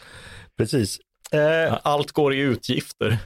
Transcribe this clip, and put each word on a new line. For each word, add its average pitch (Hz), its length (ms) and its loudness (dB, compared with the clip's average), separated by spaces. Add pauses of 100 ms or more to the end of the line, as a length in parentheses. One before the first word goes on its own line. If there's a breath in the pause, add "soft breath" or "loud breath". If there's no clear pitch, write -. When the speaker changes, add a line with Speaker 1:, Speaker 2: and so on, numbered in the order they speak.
Speaker 1:
<laughs> - 560 -20
Speaker 2:
Precis. 110 420 0 (340)
Eh, 160 500 2
Speaker 3:
Allt 147 300 0
går 143 220 2
i 135 40 0
utgifter. 120 880 -2